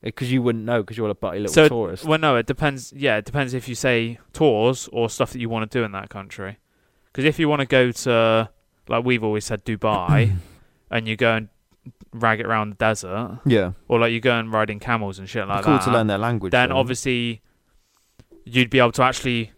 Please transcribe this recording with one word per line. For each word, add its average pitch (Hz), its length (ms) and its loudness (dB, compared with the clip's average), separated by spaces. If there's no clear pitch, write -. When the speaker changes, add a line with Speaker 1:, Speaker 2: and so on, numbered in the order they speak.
Speaker 1:
Eh, 117 80 -6
'cause 123 180 -6
you 131 100 2
wouldn't 117 240 0
know 113 200 0
'cause 107 120 -14
you're 110 140 -2
a 98 60 -2
butty 95 240 -6
little 104 120 -4
Speaker 2:
So, 156 160 8
Speaker 1:
tourist. 107 360 -2
Speaker 2:
well, 156 160 0
no, 147 160 4
it 117 100 0
depends. 139 500 -4
Yeah, 135 200 0
it 107 80 -4
depends 131 300 -4
if 127 140 -6
you 127 60 -6
say 117 460 0
tours 127 600 2
or 117 180 0
stuff - 220 -4
that 127 80 -10
you 113 80 -6
wanna 110 180 -4
do 120 160 -2
in 107 80 -2
that 98 200 -12
country. 98 480 -12
'Cause 131 120 -4
if 151 160 2
you 160 80 2
wanna 143 180 0
go 127 240 4
to, 113 580 2
like 117 180 0
we've 120 200 0
always 107 200 -2
said, 110 200 -6
Dubai, 104 720 0
Speaker 1:
<clears throat> - 300 -20
Speaker 2:
and 110 160 -4
you 110 80 -4
go 117 180 2
and 110 140 -4
rag 113 260 0
it 110 80 -6
around 107 240 0
the 101 60 -14
desert, 107 680 -2
Speaker 1:
Yeah. 104 280 4
Speaker 2:
or, 120 100 2
like, 117 140 2
you 113 80 -2
go 120 180 2
and 113 140 -6
ride 107 180 2
in 104 80 -8
camels 104 400 -4
and 95 100 -12
shit 104 200 -4
like 101 80 -2
Speaker 1:
It'd 98 80 -2
be 107 60 2
cool 104 80 4
Speaker 2:
that, 92 80 0
Speaker 1:
to 98 40 2
learn 113 160 2
their 101 120 0
language, 107 340 -2
Speaker 2:
then 127 160 4
Speaker 1:
though. 135 80 -2
Speaker 2:
obviously 123 680 -2
you'd 120 260 2
be 131 80 4
able 120 140 6
to 135 100 0
actually 123 560 0